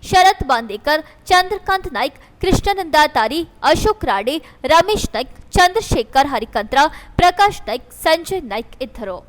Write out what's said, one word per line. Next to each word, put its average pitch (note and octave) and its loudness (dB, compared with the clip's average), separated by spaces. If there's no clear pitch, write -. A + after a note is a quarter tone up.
ಶರತ್ F#4+ 4
ಬಾಂದೇಕರ್, B3+ -2
ಚಂದ್ರಕಾಂತ್ F#4+ 0
ನಾಯ್ಕ್, A3+ -6
ಕೃಷ್ಣಾನಂದ F#4+ -2
ತಾರಿ, A#3 -2
ಅಶೋಕ್ G#4 0
ರಾಡೆ, A3+ 0
ರಮೇಶ್ E4+ 2
ನಾಯ್ಕ್, A#3+ -8
ಚಂದ್ರಶೇಖರ್ F4+ 0
ಹರಿಕಂತ್ರ, A3+ -4
ಪ್ರಕಾಶ್ F4+ 2
ನಾಯ್ಕ್, A#3+ -8
ಸಂಜಯ್ E4 -2
ನಾಯ್ಕ್ A3 -10
ಇದ್ದರು. G3+ -12